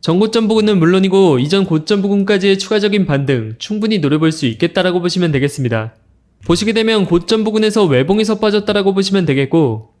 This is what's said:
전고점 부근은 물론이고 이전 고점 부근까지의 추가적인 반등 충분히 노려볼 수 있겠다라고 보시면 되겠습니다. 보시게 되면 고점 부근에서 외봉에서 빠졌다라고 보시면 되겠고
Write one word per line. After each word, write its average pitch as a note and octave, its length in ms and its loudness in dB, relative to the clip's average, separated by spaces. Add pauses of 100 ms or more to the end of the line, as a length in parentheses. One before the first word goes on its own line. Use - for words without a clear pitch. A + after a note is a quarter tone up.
전고점 A3 440 0
부근은 G#3+ 320 2
물론이고 F#3 600 4
이전 F3 260 0
고점 F#3 380 -2
부근까지의 G3 560 0
추가적인 G3+ 480 0
반등 C3+ 520 -2
충분히 G#3+ 420 -4
노려볼 D3+ 300 0
수 D#3 140 -6
있겠다라고 F3 560 -2
보시면 F3 320 -2
되겠습니다. B2+ 640 -4 (500)
보시게 G3+ 300 0
되면 A3 320 0
고점 F3 380 0
부근에서 G#3+ 420 0
외봉에서 G3 520 0
빠졌다라고 G#3 540 0
보시면 G3 320 0
되겠고 C3+ 760 0